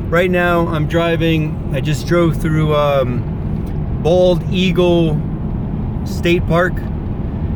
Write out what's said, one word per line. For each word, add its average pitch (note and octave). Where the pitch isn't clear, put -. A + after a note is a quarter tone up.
Right F3+
now, F3
I'm D#3
driving, E3
I C#3
just C#3+
drove E3+
through, D#3
um, -
Bald F3+
Eagle F3
State F3
Park, E3+